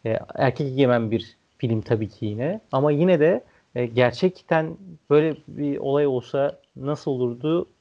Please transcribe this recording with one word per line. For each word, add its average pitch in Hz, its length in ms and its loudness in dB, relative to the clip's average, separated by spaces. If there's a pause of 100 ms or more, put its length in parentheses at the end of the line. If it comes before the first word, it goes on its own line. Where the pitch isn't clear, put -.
E, 110 120 -2 (160)
erkek 139 380 0
egemen 123 380 2
bir 113 260 -4 (220)
film 113 220 0
tabii 110 280 -2
ki - 180 -10
yine. 131 340 -4 (120)
Ama 143 200 2
yine 165 280 2
de, 160 240 2 (300)
e, 123 120 -2
gerçekten 160 880 0 (340)
böyle 151 260 4 (120)
bir 143 300 -6
olay 143 280 0
olsa 139 520 -2 (180)
nasıl 143 340 -6
olurdu 123 560 -2 (140)